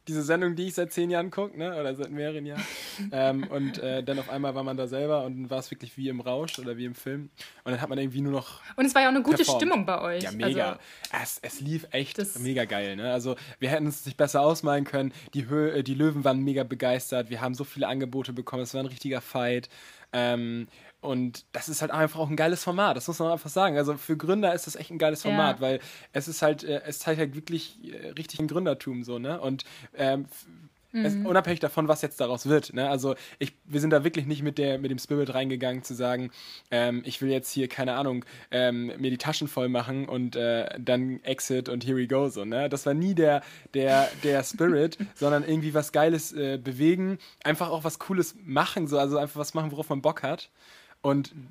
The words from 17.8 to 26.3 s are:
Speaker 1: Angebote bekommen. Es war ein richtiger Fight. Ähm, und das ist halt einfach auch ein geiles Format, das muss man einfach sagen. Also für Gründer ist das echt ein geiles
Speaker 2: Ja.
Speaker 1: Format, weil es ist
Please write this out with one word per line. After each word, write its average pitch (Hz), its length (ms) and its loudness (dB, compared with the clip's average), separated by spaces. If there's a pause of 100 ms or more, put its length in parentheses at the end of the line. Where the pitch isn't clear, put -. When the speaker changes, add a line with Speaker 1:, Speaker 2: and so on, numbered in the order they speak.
Speaker 1:
Angebote 131 460 -4
bekommen. 127 300 -6
Es 120 100 -8
war 135 100 -4
ein 135 40 -4
richtiger 127 340 -6
Fight. 123 480 -2 (460)
Ähm, 120 540 0 (340)
und 127 500 -4
das - 160 -8
ist 151 140 -4
halt 156 80 -2
einfach 156 300 2
auch 151 100 0
ein 151 60 0
geiles 165 280 2
Format, 185 320 4
das 123 120 -6
muss 165 100 -4
man 165 140 2
einfach 156 180 -4
sagen. 185 260 4
Also 147 200 2
für 156 200 -2
Gründer 180 380 2
ist - 120 -4
das - 100 -10
echt - 140 -12
ein 170 80 -8
geiles 156 260 2
Speaker 2:
Ja. - 60 2
Speaker 1:
Format, 139 300 4
weil 131 200 2 (320)
es 143 160 -2
ist 160 140 -6